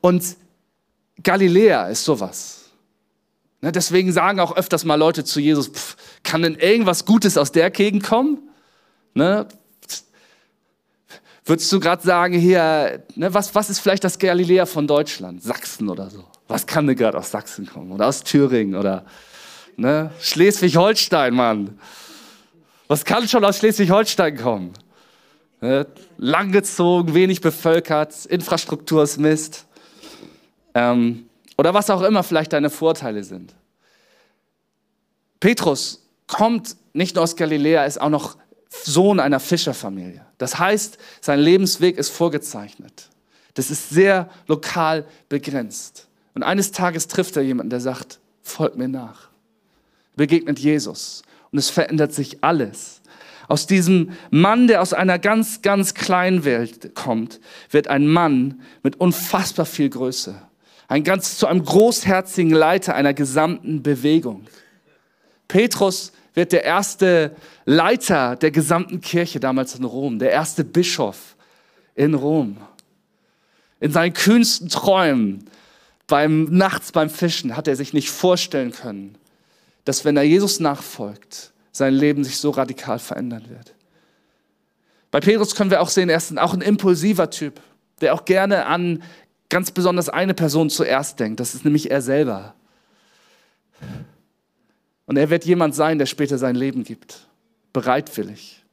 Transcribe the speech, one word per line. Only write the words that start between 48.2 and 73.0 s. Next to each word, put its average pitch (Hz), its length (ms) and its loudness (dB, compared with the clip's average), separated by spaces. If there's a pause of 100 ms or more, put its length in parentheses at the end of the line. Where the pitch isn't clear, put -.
"Folg - 340 -6
mir 127 120 -6
nach." 127 420 -12 (840)
Begegnet 147 440 0
Jesus. 135 640 -4 (300)
Und 143 60 -2
es 139 120 -2
verändert 151 420 0
sich - 320 -8
alles. 143 560 -4 (480)
Aus - 180 0
diesem 180 460 2 (180)
Mann, 208 360 6
der 214 160 6
aus 185 100 -2
einer 185 260 2
ganz, 220 440 0
ganz 196 320 0
kleinen 185 500 0
Welt 117 500 -4
kommt, 113 460 -6 (300)
wird 147 180 2
ein 139 180 2
Mann 147 540 2 (220)
mit 139 180 -2
unfassbar 180 640 -2
viel 147 240 -2
Größe. 127 460 -6 (540)
Ein 147 140 0
ganz, 185 360 -2
zu 208 80 2
einem 165 180 2
großherzigen 185 880 2
Leiter 170 420 2
einer 143 200 2
gesamten 147 680 -2
Bewegung. 127 640 0 (1000)
Petrus 196 640 0 (220)
wird 175 180 0
der 175 120 2
erste 175 680 2 (300)
Leiter 156 720 2
der 156 140 2
gesamten 165 500 -2
Kirche 170 400 -4
damals 131 340 -2
in 127 100 -8
Rom, 127 340 -6
der 123 120 0
erste 160 340 -2
Bischof 156 680 -4 (600)
in 151 200 2
Rom. 135 440 -2 (1200)